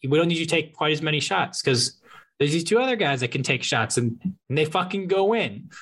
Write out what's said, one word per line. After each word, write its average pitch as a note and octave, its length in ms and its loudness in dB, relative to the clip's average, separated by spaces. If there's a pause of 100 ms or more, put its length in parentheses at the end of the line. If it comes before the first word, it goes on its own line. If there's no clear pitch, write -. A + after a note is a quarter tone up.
we C#3+ 120 4
don't E3+ 100 4
need E3+ 100 0
you E3 60 -2
to D#3+ 60 -4
take D#3+ 240 0
quite D#3 180 0
as D3 100 -2
many D3+ 180 0
shots - 420 -2
'cause - 380 0 (380)
there's D3 140 2
these E3+ 120 0
two G#3 140 2
other B3+ 180 2
guys C#3+ 240 0
that B2 100 -2
can C#3 120 -2
take C3 200 -2
shots A2+ 340 0
and, A#2+ 240 0 (280)
and C#3 100 -2
they D#3 60 4
fucking F#3 440 -2
go G3 260 2
in," C3 360 -4 (120)